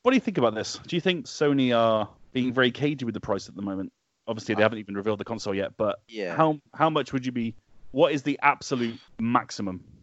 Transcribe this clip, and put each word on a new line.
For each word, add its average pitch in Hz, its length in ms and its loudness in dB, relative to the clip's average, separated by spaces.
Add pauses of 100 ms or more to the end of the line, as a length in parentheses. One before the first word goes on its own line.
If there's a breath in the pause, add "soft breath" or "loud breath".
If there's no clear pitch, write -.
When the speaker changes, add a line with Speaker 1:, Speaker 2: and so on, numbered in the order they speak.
Speaker 1:
what 247 100 2
do 269 40 6
you 233 60 4
think 196 160 -4
about 113 180 4
this? - 320 -6
Do - 100 -4
you 160 40 0
think 175 240 0
Sony 139 520 2
are 110 320 4 (240)
being 127 200 0
very 127 180 4
cagey 143 340 -2
with 113 80 -2
the 104 80 -8
price 98 260 -4
at - 80 -20
the 95 60 -10
moment? 98 320 -6 (340)
Obviously, 110 280 -4
they 98 60 2
Speaker 2:
Uh, 107 40 8
Speaker 1:
haven't 110 140 0
even 101 160 -10
revealed 101 260 -2
the - 20 -6
console 104 320 -4
yet, 98 220 -2
but 101 220 0 (100)
Speaker 2:
Yeah. 98 260 -6
Speaker 1:
how, 156 240 0 (140)
how 160 160 2
much 147 240 -2
would 127 120 -4
you 127 60 -2
be, 117 240 -4 (360)
what 143 200 4
is 143 120 -2
the 143 180 -2
absolute 123 580 0 (220)
maximum 113 600 -2 (220)